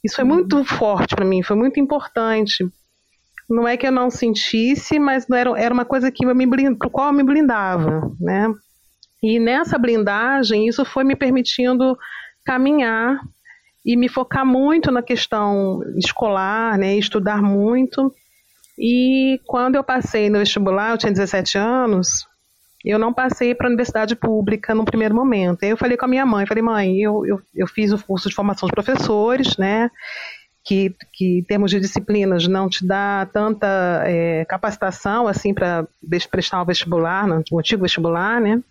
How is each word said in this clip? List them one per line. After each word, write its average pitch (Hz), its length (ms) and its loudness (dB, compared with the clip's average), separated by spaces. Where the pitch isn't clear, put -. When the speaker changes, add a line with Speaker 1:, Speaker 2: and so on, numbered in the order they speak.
Speaker 1:
Isso 214 120 -4
foi 269 100 0
Speaker 2:
Uhum. 269 100 4
Speaker 1:
muito 285 280 2
forte 208 520 -2
pra 202 100 0
mim, 185 180 2
foi 208 120 -2
muito 262 240 2
importante. 226 880 -2
Não 233 200 0
é 240 100 0
que 254 80 -4
eu 262 60 2
não 254 180 2
sentisse, 240 880 0
mas 269 280 0
não 254 100 2
era, 247 220 0
era 233 140 0
uma 247 120 0
coisa 262 260 0
que 247 140 -2
eu 254 80 2
me 254 140 4
blind-, 269 300 2
pro - 120 -4
qual 269 180 0
eu 285 60 2
me 277 100 4
blindava, 190 960 2
né? 190 320 0
E 220 180 2
nessa 262 380 0
blindagem, 226 880 2
isso 240 180 0
foi 262 180 -2
me 269 120 2
permitindo 254 840 0
caminhar 262 760 0
e 240 140 0
me 247 120 2
focar 262 360 -2
muito 285 460 4
na 240 120 0
questão 202 760 0
escolar, 202 800 -2
né? 196 180 2
Estudar 208 460 0
muito. 240 720 2
E 262 680 2
quando 254 280 0
eu 277 80 0
passei 233 460 0
no 208 100 2
vestibular, 202 520 0
eu 226 60 -2
tinha 226 140 -2
dezessete 190 460 -2
anos, 220 680 0
eu 214 160 0
não 233 140 0
passei 254 420 0
pra 247 120 -4
universidade 233 480 0
pública 214 600 -2
no 220 100 0
primeiro 220 300 0
momento. 202 480 2
Aí 202 60 0
eu 226 80 0
falei 247 200 0
com 254 80 -2
a 254 40 0
minha 262 160 2
mãe, 208 220 2
falei, 220 160 0
"Mãe, 202 360 0
eu, 214 260 0
eu, 196 160 -2
eu 185 120 -2
fiz 214 240 0
o 208 120 0
curso 190 260 -4
de - 60 -8
formação 196 320 -2
de - 60 -2
professores, 233 840 0
né? 214 320 0
Que, 190 320 0
que 180 260 2
em 175 40 -2
termos 202 280 0
de 202 80 0
disciplinas 196 680 0
não 190 220 0
te 185 160 -6
dá 196 460 0
tanta, 214 360 -2
é, 165 400 0
capacitação, 208 840 -4
assim, 202 260 -2
pra 175 340 -2
des-, 170 260 -4
prestar 180 340 -2
o 175 40 -2
vestibular, 175 600 -2
no, 160 240 0
o 165 80 0
antigo 196 240 -2
vestibular, 175 580 0
né?" 220 300 2